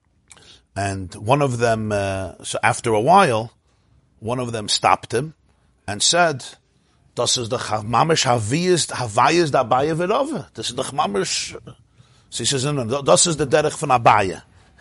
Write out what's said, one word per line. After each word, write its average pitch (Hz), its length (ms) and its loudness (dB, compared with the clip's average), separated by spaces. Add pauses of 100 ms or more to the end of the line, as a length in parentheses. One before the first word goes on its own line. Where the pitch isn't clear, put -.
(760)
and 98 400 -6
one 131 280 0
of 123 160 0
them, 110 340 0
uh, 98 520 -4
so - 180 -8
after 113 320 2
a 107 60 4
while, 131 520 4 (680)
one 117 180 -4
of 120 140 -6
them 107 160 -8
stopped - 440 0
him 147 220 -4 (520)
and 101 160 -6
said, 165 420 2 (680)
"Das 120 220 -2
is 120 140 -6
the 123 80 -2
cha-, 107 240 -4
mamish 127 420 2
haviyas, 131 680 0
haviyas 135 600 2
da 131 140 2
Abaye 131 300 0
v'Rava. 208 600 -4
This 113 160 -8
is 120 60 -12
the 131 80 -4
mamish." 180 760 -4 (720)
So - 80 -10
he 117 80 -6
says, 131 180 0
"No, 147 80 -2
no, 131 160 -4
th-, 139 160 -2
das 175 220 6
is 165 100 -2
the 151 100 -2
derech 151 300 0
from 151 140 -4
Abaye." 113 500 4 (400)